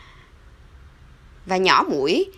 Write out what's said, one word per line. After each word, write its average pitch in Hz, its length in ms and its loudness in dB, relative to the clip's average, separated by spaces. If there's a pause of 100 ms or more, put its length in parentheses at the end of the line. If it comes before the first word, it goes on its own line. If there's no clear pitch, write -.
(1500)
Và 185 120 -4
nhỏ 180 320 4
mũi 180 480 -2